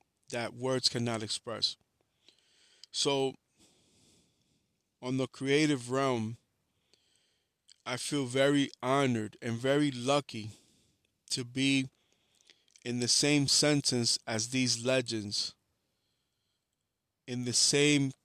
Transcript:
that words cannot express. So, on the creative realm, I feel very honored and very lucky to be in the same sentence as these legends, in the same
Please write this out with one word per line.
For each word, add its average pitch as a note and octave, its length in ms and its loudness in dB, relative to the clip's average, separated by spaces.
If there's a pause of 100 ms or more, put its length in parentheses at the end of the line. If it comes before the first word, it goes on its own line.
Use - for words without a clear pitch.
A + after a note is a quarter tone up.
(300)
that A#2 240 -4
words B2+ 340 0
cannot A#2 340 -2
express. G#2+ 540 -6 (1200)
So, C3+ 380 0 (1700)
on C3 160 -4
the C3 100 0
creative C3+ 640 0
realm, B2+ 460 0 (1500)
I B2 120 -4
feel C#3+ 260 -2
very C3+ 460 2 (120)
honored B2+ 600 0
and A#2 160 -4
very C#3 340 0
lucky A#2+ 600 -4 (800)
to C3 120 -4
be C3+ 460 0 (960)
in A#2+ 160 -4
the A#2+ 80 -2
same C#3+ 380 4
sentence C#3 800 2
as A2+ 240 -4
these A#2+ 360 -2
legends, A#2 680 -2 (1700)
in B2 160 -6
the B2 80 -4
same C#3+ 600 4 (140)